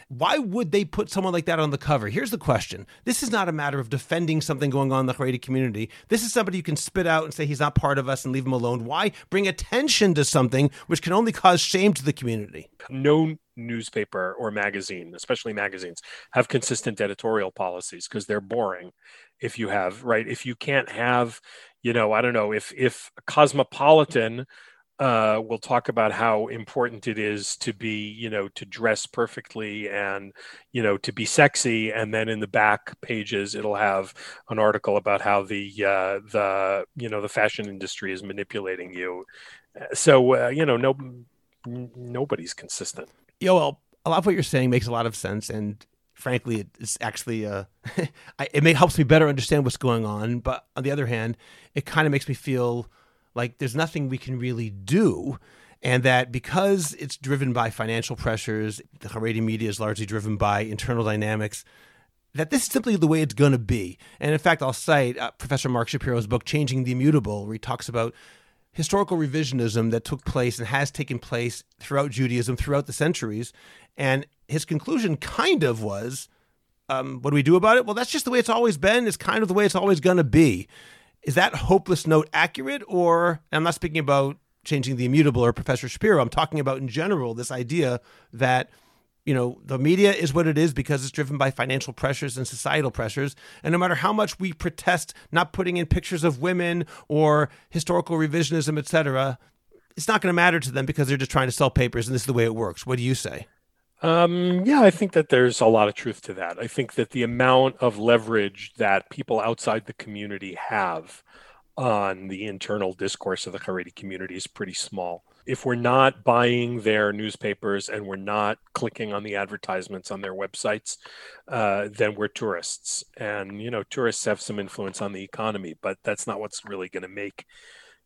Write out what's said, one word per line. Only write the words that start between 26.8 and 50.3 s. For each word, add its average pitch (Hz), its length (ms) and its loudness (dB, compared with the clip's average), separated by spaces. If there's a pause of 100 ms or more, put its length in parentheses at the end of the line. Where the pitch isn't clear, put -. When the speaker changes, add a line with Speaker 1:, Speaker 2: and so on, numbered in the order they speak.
Speaker 2:
it 110 120 -4
is 104 380 -4
to - 160 -6
be, 107 360 -6
you 110 200 -10
know, 101 200 -4
to - 160 -14
dress 110 420 -2
perfectly 110 840 -6
and, 98 440 -6 (400)
you 123 100 -2
know, 101 160 2
to - 140 -8
be 110 120 -6
sexy. 113 680 4
And 110 200 -4
then 110 160 -2
in 110 120 -4
the 104 80 -6
back 107 520 0
pages, 107 540 -6
it'll 107 220 -4
have 98 360 0 (380)
an 113 80 -6
article 107 380 2
about 101 240 0
how 101 240 2
the, 101 280 -8 (120)
uh, 98 340 0 (140)
the, 98 520 0 (120)
you 120 120 -8
know, 107 120 -6
the 101 80 -6
fashion 107 400 -2
industry 95 440 -8
is 95 120 -10
manipulating 95 680 -8
you. 90 320 -8 (560)
Uh, 135 40 -12 (100)
so, 131 400 6
uh, 120 140 2
you 151 180 0
know, 127 100 4
no, 135 200 2 (680)
n-, 123 300 -12
nobody's 123 580 -6
consistent. - 560 -12 (320)
Speaker 1:
Yoel, 170 360 4 (280)
a 156 60 -2
lot 165 80 2
of 190 80 0
what 190 80 4
you're 165 80 0
saying 127 260 2
makes 123 200 2
a 120 40 -4
lot 117 140 0
of 113 80 -4
sense. 101 340 -6
And 107 380 -8 (280)
frankly, 120 480 -4
it, 90 60 -14 (120)
it's - 200 -6
actually, 113 460 -6
uh, 98 200 -6 (180)
<laughs> - 560 -8
I, 139 120 -6
it 147 120 4
may, 165 80 8
helps 160 260 4
me 151 60 6
better 156 240 6
understand 143 340 2
what's 123 140 -2
going 117 280 0
on. 107 360 -4